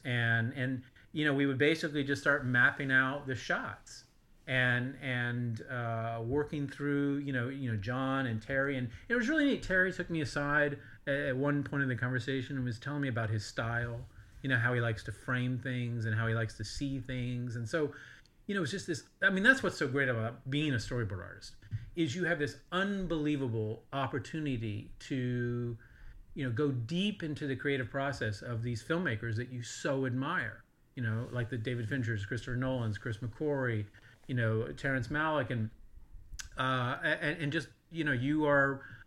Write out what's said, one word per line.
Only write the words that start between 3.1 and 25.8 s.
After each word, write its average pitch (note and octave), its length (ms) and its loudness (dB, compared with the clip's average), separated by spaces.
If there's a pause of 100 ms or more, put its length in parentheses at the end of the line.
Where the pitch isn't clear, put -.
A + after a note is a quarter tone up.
the C3 80 -2
shots - 680 -6 (420)
and, B2+ 560 2
and, A#2+ 680 -2
uh, A#2 540 -2
working C#3+ 460 0
through, C#3+ 500 0
you C#3+ 140 -4
know, B2 160 0
you C3+ 240 -2
know, G#2+ 40 2
John C3 500 0
and A2 140 0
Terry. C#3 360 2
And B2 140 -2 (180)
it A#3 80 2
was A#3 120 2
really D4+ 180 4
neat. B3 160 2
Terry F#3 300 4
took F3+ 180 -4
me E3 100 0
aside C#3+ 580 2 (300)
at, C#3 60 2
at C#3 220 0
one C#3+ 280 2
point C#3 180 2
in C3+ 60 2
the B2 80 2
conversation B2+ 600 0
and B2+ 80 -2
was A#2+ 140 -2
telling C#3+ 220 -4
me C#3 80 2
about A2+ 220 0
his G#2+ 140 0
style, A#2 540 -2 (440)
you C3+ 80 -2
know, B2+ 80 6
how B2 160 4
he A#2+ 60 4
likes A2+ 240 0
to A2 80 -6
frame B2 460 0
things A#2+ 460 -2
and A2 100 2
how A2+ 140 2
he A2+ 60 2
likes A2+ 240 0
to G#2+ 60 -6
see C3+ 360 -4
things. B2 560 -4
And A2+ 120 -4
so, D3+ 240 0 (540)
you G3+ 80 -2
know, G3 80 2
it's C#3 80 0
just F#3+ 160 -6
this, D#3 160 -2 (200)
I F#3+ 80 8
mean, F#3+ 120 2
that's A#3+ 220 8
what's F3+ 120 0
so D3 120 0
great C3+ 200 2
about A2+ 420 -2
being D3 240 2
a - 20 4
storyboard G#2 480 -2
artist, - 320 -16 (400)
is D#3+ 180 0
you F3 100 -2
have E3 140 2
this D3 180 -2 (140)
unbelievable D3+ 1120 0 (100)
opportunity C3 1080 -2
to, A#2+ 760 -2 (580)